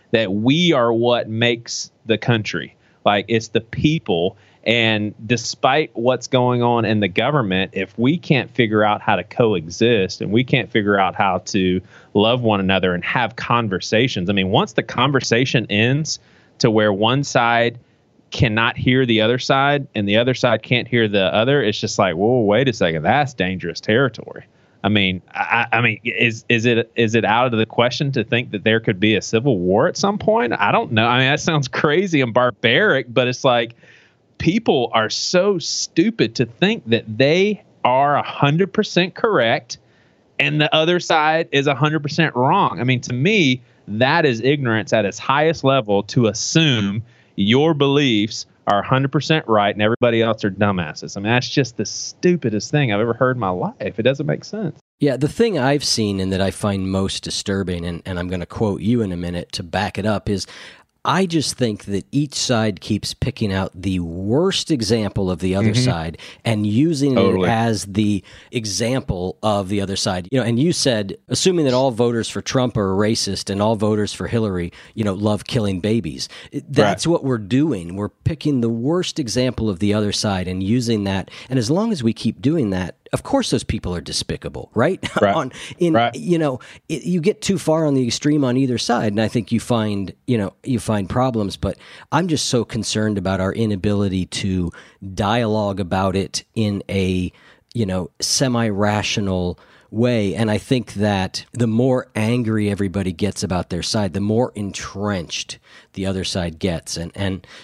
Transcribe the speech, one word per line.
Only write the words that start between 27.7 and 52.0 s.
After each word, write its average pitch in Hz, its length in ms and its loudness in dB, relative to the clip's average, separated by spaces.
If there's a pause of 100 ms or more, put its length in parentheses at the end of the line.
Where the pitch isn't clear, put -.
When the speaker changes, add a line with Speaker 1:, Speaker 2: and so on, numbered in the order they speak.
Speaker 1:
to 123 100 0
think 120 280 -2
that 101 120 -8
there 113 160 2
could 110 200 -2
be 107 160 4
a 92 80 0
civil 123 340 0
war 95 300 2
at 170 100 -4
some 202 220 0
point? 226 380 0
I 104 140 2
don't 196 200 0
know. 110 160 2
I 123 100 4
mean, 131 100 2
that 147 120 2
sounds 147 280 0
crazy 165 540 2
and 120 100 0
barbaric, 127 800 2
but 123 160 2
it's 123 160 -4
like, 120 300 2 (640)
people 170 560 0
are 110 160 2
so 185 480 0
stupid 165 800 -2
to 127 100 0
think 190 420 -2
that 110 300 -2
they 180 460 2 (200)
are 135 320 2
a 131 60 2
hundred 160 500 0
percent 190 440 0
correct 143 640 0 (600)
and 147 220 0
the 147 120 2
other 160 260 2
side 160 520 0
is - 140 2
a 143 100 2
hundred 151 260 2
percent 147 340 -2
wrong. 131 440 2
I 110 40 -2
mean, 123 180 2
to - 120 -6
me, 139 500 2 (240)
that 131 380 2
is 117 160 2
ignorance 123 520 0
at 110 120 4
its 92 120 -4
highest 151 460 2
level, 107 400 2
to 123 240 0
assume 113 760 0 (320)
your 131 380 4
beliefs 139 720 0 (220)
are 101 140 4
a - 60 -4
hundred 135 240 2
percent 160 360 0
right 104 260 4
and 104 80 -2
everybody 113 400 2
else 113 220 0
are 104 80 0
dumbasses. 95 640 -2
I 98 40 -10
mean, 107 100 -2
that's 123 180 0
just - 280 -2
the 104 80 -2
stupidest - 840 -2